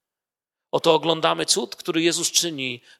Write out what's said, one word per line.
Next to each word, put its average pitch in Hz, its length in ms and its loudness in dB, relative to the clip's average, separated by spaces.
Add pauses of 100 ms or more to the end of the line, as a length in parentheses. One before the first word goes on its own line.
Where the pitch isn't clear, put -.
(720)
Oto 160 240 4
oglądamy 160 520 0
cud, - 300 -2
który - 260 -2
Jezus 165 280 0
czyni 135 520 -4 (180)